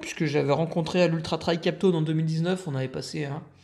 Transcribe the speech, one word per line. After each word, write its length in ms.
puisque 240
j'avais 280
rencontré 500
à 60
l'Ultra 300
Trail 220
Cap 180
Town 160
en 80
deux 100
mille 140
dix-neuf, 420
on 60
avait 140
passé 360
un, 180